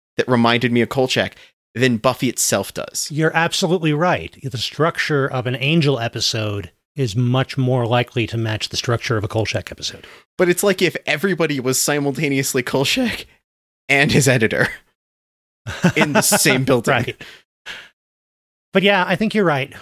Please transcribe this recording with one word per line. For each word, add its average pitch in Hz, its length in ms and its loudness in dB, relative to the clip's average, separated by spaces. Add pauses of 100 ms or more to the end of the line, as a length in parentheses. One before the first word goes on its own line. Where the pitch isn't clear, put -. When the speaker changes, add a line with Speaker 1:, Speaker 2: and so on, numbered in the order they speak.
(180)
Speaker 1:
that 113 100 0
reminded 120 440 4
me 120 100 4
of 110 80 0
Kolchak 127 440 0 (420)
than 120 220 2
Buffy 127 300 0
itself - 460 -2
does. - 380 -8
Speaker 2:
You're 156 240 0
absolutely 165 580 0
right. 147 480 -2
The 127 160 -10
structure 147 720 0
of 127 180 -4
an 127 120 -4
Angel 139 420 2
episode 107 720 -4 (240)
is 123 200 -4
much 127 420 0
more 127 280 0
likely 120 420 0
to 120 100 -6
match 110 320 -4
the - 80 -8
structure 117 380 -2
of 104 80 -2
a 107 60 -4
Kolchak 107 420 -4
episode. - 360 -12 (300)
Speaker 1:
But 185 120 4
it's 180 140 0
like 202 180 2
if 165 140 2 (100)
everybody 156 540 0
was 123 200 0
simultaneously 139 840 0
Kolchak - 600 -2 (640)
and 139 240 4
his 127 160 4
editor 123 400 2 (1300)
in 151 180 2
the - 80 4
same 135 420 2
Speaker 2:
<laughs> - 20 -4
Speaker 1:
building. 131 280 2
Speaker 2:
Right. 120 280 -2 (1500)
But 190 100 2
yeah, 196 220 4
I 180 100 0
think 214 200 0
you're 208 100 2
right. 139 360 0